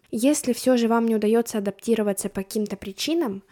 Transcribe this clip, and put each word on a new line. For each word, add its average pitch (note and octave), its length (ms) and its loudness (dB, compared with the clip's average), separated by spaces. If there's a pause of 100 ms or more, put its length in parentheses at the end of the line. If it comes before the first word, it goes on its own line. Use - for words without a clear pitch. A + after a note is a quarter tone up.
Если B3+ 420 2
все B3+ 260 2
же A#3 100 2
вам A#3 180 2
не A3+ 100 2
удается A3 440 0
адаптироваться G3+ 680 -2
по G3 140 -6
каким-то G3+ 340 -4
причинам, A3 760 -4